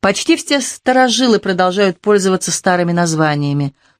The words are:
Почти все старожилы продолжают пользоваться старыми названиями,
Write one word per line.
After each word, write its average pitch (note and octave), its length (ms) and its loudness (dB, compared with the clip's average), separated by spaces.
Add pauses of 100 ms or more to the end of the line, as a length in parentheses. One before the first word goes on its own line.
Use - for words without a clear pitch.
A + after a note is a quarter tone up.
Почти G3+ 360 0
все C#4+ 240 -2
старожилы B3+ 760 0
продолжают F#3 600 0
пользоваться F#3+ 500 0
старыми F3 400 0
названиями, D3 800 0 (280)